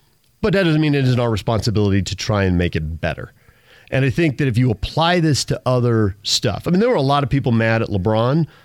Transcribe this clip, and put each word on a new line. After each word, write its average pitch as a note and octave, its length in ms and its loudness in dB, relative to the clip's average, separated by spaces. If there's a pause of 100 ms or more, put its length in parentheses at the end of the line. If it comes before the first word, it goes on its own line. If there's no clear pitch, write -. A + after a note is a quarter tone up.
(420)
But G3+ 120 0
that G3 100 2
doesn't D#3 180 2
mean D3+ 140 2
it C#3 100 0
isn't B2+ 140 2
our A#2+ 120 0
responsibility G#2 680 0
to - 140 -6
try G#2 280 -2
and F#2 140 2
make F2 180 0
it D#2 260 -6
better. D#2 300 -8 (580)
And C3+ 140 0
I C#3 60 0
think D#3+ 280 0
that D3 100 0
if A2+ 100 -2
you B2+ 140 2
apply E3 500 -2
this D#3 240 0
to - 200 -6
other A#2+ 580 2
stuff, - 440 -4
I E3 40 0
mean, F3+ 100 2
there A#3+ 80 2
were A#3 60 0
a D#3 60 0
lot C#3 220 0
of B2+ 60 -2
people C3 220 0
mad A2+ 300 2
at - 80 -4
LeBron A2+ 560 0 (200)